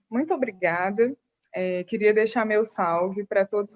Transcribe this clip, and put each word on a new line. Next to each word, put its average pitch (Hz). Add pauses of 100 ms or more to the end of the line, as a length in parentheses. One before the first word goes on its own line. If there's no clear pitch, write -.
(100)
Muito 302
obrigada. 202 (380)
É, 185
queria 208
deixar 220
meu 214
salve 190
pra 196
todos 208